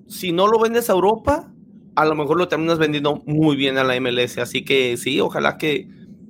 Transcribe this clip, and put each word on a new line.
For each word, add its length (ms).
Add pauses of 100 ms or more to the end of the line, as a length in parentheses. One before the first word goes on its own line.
si 240
no 160
lo 100
vendes 320
a 40
Europa, 580 (440)
a 100
lo 100
mejor 220
lo 100
terminas 320
vendiendo 460
muy 320
bien 200
a 60
la 140
M 100
L 160
S. 160
Así 240
que 320
sí, 240
ojalá 380
que 320 (400)